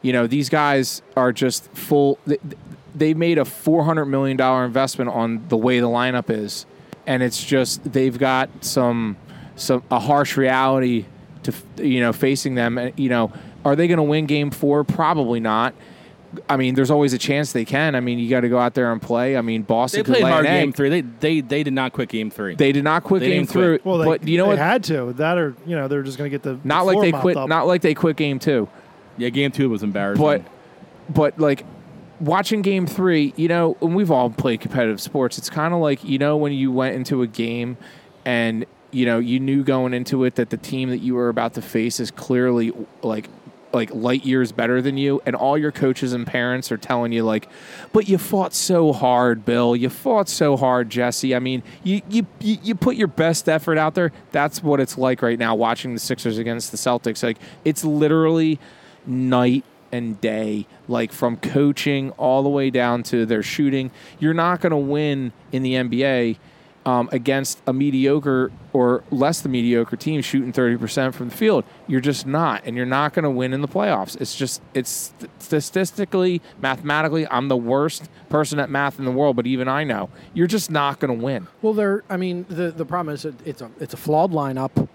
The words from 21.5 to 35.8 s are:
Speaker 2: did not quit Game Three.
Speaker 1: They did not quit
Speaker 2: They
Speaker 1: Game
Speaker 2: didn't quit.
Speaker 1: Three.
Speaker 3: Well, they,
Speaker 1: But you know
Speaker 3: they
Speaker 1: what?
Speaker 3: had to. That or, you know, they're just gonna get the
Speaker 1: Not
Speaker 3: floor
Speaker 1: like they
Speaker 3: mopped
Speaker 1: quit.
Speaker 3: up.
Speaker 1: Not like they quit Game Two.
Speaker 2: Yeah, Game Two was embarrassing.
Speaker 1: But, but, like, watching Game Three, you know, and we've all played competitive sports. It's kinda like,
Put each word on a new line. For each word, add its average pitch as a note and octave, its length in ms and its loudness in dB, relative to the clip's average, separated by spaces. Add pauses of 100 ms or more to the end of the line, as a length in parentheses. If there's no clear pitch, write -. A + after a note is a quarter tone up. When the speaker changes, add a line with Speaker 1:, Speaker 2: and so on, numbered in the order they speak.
Speaker 2:
did C#3+ 100 -2
not C3 220 -2
quit B2 160 -4
Game A2 200 -4
Three. G2 240 -6
Speaker 1:
They C#3 160 4
did C#3 140 2
not D#3+ 180 2
quit F#3+ 180 2
Speaker 2:
They E3+ 100 2
Speaker 1:
Game F3+ 160 2
Speaker 2:
didn't - 60 -10
quit. F3+ 300 4
Speaker 1:
Three. F#3+ 80 -2
Speaker 3:
Well, F3+ 80 2
they, D#3+ 60 2
Speaker 1:
But D#3 240 0
you E3 80 2
know F3+ 80 4
Speaker 3:
they G3+ 60 4
Speaker 1:
what? - 80 2
Speaker 3:
had G3 260 2
to. B2+ 300 -2
That D#3+ 240 0
or, D3 160 -2 (120)
you E3+ 80 -6
know, C#3 140 -4
they're C#3+ 140 -2
just C3+ 160 -8
gonna D3 100 -6
get C#3 140 -6
the C3 220 -6
Speaker 1:
Not D3+ 180 2
Speaker 3:
floor F#3 140 4
Speaker 1:
like G#3 60 4
they E3+ 100 4
Speaker 3:
mopped C#3 100 -2
Speaker 1:
quit. F3+ 160 2
Speaker 3:
up. C3+ 100 -4
Speaker 1:
Not D#3 180 2
like F3+ 140 2
they D#3 140 2
quit D#3+ 240 0
Game C#3+ 200 0
Two. B2 300 0 (480)
Speaker 2:
Yeah, A#2+ 140 -2
Game C3+ 220 0
Two C3+ 180 2
was A2 120 -2
embarrassing. G2+ 400 0
Speaker 1:
But, D3 200 2 (680)
but, D3 320 2
like, C#3+ 240 2 (560)
watching F#3+ 400 0
Game F#3+ 260 0
Three, D#3+ 500 2
you D#3+ 120 0
know, E3+ 320 2
and E3+ 160 0
we've G3 140 2
all B2+ 180 4
played A2+ 320 -2
competitive A2 400 -2
sports. - 380 -2
It's - 100 -10
kinda E3 300 -2
like, D3 260 0